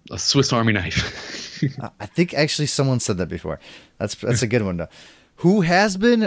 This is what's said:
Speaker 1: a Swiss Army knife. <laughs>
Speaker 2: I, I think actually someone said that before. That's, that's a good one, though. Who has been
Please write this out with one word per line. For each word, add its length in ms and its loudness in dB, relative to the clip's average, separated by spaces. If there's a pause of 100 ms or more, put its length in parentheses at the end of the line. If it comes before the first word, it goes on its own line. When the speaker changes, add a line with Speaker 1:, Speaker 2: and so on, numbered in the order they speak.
(100)
Speaker 1:
a 80 -8
Swiss 340 2
Army 200 4
knife. 880 -6 (120)
<laughs> 60 -14
Speaker 2:
I, 100 -10 (100)
I 60 -10
think 280 -2
actually 320 0
someone 340 2
said 180 -2
that 100 -2
before. 320 -6 (380)
That's, 180 -4
that's 260 0
a 40 2
good 160 2
one, 140 -2
though. 120 -6 (480)
Who 260 4
has 340 2
been 300 4